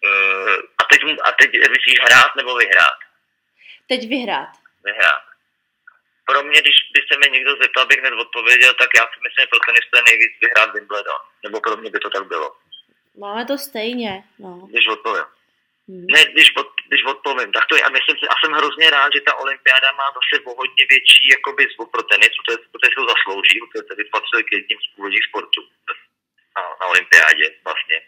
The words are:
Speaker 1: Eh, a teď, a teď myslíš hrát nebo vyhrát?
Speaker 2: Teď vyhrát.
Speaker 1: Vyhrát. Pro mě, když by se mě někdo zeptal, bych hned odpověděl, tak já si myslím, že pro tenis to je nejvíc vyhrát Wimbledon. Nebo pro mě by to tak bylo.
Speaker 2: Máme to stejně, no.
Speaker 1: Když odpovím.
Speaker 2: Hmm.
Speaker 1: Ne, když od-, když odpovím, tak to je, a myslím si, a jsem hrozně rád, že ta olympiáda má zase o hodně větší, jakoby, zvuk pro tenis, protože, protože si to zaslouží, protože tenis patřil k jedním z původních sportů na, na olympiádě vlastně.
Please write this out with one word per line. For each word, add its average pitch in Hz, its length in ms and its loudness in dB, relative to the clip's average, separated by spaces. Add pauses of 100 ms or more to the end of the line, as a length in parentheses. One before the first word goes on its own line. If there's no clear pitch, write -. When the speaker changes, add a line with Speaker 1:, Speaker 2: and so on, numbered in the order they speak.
Speaker 1:
Eh, 98 520 0 (200)
a 98 140 2
teď, - 100 6 (220)
a - 80 2
teď - 200 2 (180)
myslíš 131 320 2
hrát 127 340 6
nebo 127 200 -4
vyhrát? 92 440 2 (880)
Speaker 2:
Teď 226 220 -4
vyhrát. 202 400 -4 (360)
Speaker 1:
Vyhrát. 95 360 0 (1040)
Pro 139 160 0
mě, 151 180 2
když 147 140 2 (180)
by 143 60 2 (120)
se 143 60 0
mě 143 120 2
někdo 131 220 -2 (100)
zeptal, 131 240 0
bych 143 140 4
hned 131 140 -2
odpověděl, 123 600 2
tak 127 240 0
já 113 60 6
si - 220 -8
myslím, 127 180 -2
že 123 100 -2
pro 117 120 4
tenis 117 260 2
to 123 60 2
je 120 120 2
nejvíc 117 320 2
vyhrát 107 320 2
Wimbledon. 101 480 -8 (220)
Nebo 104 180 -8
pro 110 160 -4
mě 110 120 -12
by 92 100 -6
to 104 100 -6
tak 98 180 -6
bylo. 82 280 -6 (640)
Speaker 2:
Máme 208 260 -10
to 277 120 -4
stejně, 220 680 -8 (160)
no. 185 320 -20
Speaker 1:
Když - 160 0
odpovím. 107 360 -4 (680)
Speaker 2:
Hmm. 185 240 -18
Speaker 1:
Ne, 156 80 4 (120)
když 160 220 4
od-, - 320 -6
když - 160 -2
odpovím, 131 480 -6
tak 113 180 0
to 160 60 2
je, 143 80 2
a 131 60 2
myslím 135 300 -2
si, - 80 -6
a 117 120 2
jsem 156 140 -2
hrozně 147 360 0
rád, 143 260 2
že 143 60 0
ta 143 140 -2
olympiáda 135 560 0
má 139 160 -4 (100)
zase 139 280 -2
o 123 100 -4
hodně 131 340 -2
větší, 131 340 6 (140)
jakoby, 139 360 -2
zvuk 113 180 -12
pro 113 120 -4
tenis, - 340 0
protože, 117 200 -6 (140)
protože - 200 0
si - 80 -2
to 123 140 -4
zaslouží, 98 480 0
protože 110 280 -12
tenis 101 220 -8
patřil 113 320 -2
k - 80 -6
jedním 104 320 -6
z - 120 -8
původních 101 340 -4
sportů - 320 -6 (960)
na, 95 40 -6 (200)
na 92 100 -6
olympiádě 78 540 2 (180)
vlastně. 80 340 -6 (100)